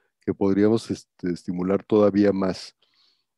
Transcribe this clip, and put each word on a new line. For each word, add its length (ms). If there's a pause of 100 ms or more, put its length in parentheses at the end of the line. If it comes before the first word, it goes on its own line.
(200)
que 140
podríamos, 560
este, 420
estimular 500
todavía 500
más 440 (600)